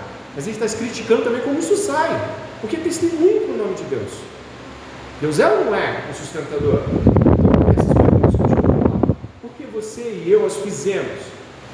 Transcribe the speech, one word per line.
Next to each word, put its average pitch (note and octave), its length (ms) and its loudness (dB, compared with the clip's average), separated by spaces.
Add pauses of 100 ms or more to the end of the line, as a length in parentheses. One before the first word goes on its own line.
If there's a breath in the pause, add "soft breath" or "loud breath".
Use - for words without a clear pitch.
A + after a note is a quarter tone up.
(360)
mas C#3+ 100 -8
ele G#3+ 100 -8
está A3 220 -4
criticando A#3 440 0
também A#3+ 180 -2
como C#4 180 -2
isso F4+ 180 2
sai. D#4 400 0 (440)
Porque D#4+ 160 -6
é - 40 -4
testemunho E4+ 600 0
pro A#3+ 160 -4
nome G3 180 -4
de E3+ 100 -10
Deus. A2+ 280 -6 (1080)
Deus D3+ 200 0
é D4+ 80 6
ou F#4+ 160 2
não G#3+ 100 0
é - 360 -4
o C#3 40 -8
sustentador? D3 640 -2 (120)
Então, - 420 6
por - 300 6
que - 160 4
essas - 120 2
perguntas - 440 6
continuam - 420 2
lá? - 380 0 (240)
Por A#3 160 -16
que C#4+ 160 -16
você A3 520 -10
e F3 60 0
eu G#3+ 160 4
as - 100 -4
fizemos? E3 680 -4 (520)